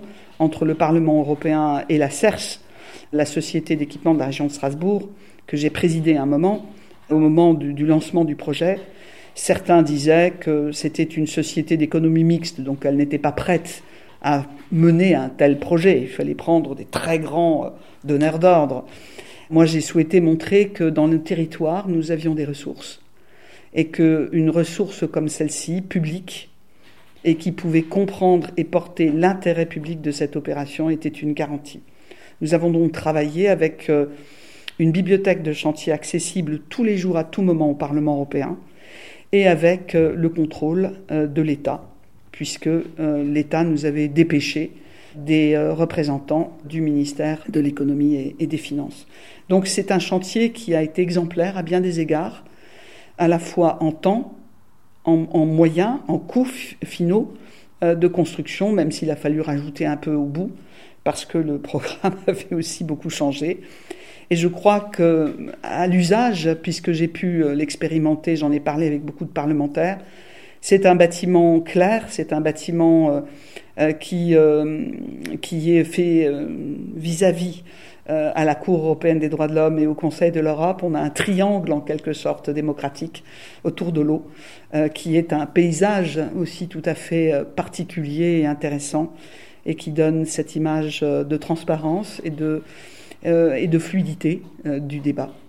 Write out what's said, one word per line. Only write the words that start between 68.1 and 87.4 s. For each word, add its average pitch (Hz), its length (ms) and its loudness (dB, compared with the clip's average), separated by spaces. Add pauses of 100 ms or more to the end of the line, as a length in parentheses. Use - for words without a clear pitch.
j'en 151 160 0
ai 147 80 0
parlé 151 260 -2
avec 147 160 -2
beaucoup 151 220 -10
de - 40 -10
parlementaires, 156 720 -2 (600)
c'est 190 240 4
un 180 100 8
bâtiment 170 640 4
clair, 190 480 2
c'est - 240 -6
un 156 80 -2
bâtiment, 160 720 2
euh, 143 100 0 (580)
euh, 156 120 2
qui, 170 440 0
euh, 151 500 4 (560)
qui 165 340 0
est 165 80 6
fait, 165 440 2
euh, 143 200 -2 (480)
vis-à-vis, 170 680 -2 (460)
euh, 156 260 0
à 156 100 2
la 151 100 4
Cour 175 240 0
européenne 160 400 2
des 151 100 0
droits 151 180 -2
de 156 80 -2
l'homme 156 240 2
et 151 80 4
au 151 80 0
Conseil 165 360 0
de 165 80 -2
l'Europe. 156 440 0
On 170 100 0
a 151 60 -2
un 147 100 -2
triangle, 190 640 0
en 147 100 -2
quelque 156 320 -6
sorte, 147 360 -6
démocratique 151 720 -6 (400)
autour 170 280 -4
de 156 100 0
l'eau, 151 280 -2 (440)
euh, 151 140 2
qui 156 300 -2
est 165 160 0
un 151 120 -2
paysage 170 760 0 (160)
aussi 175 300 -6
tout 156 180 -12
à 165 80 -2
fait, 160 400 0
euh, 139 100 0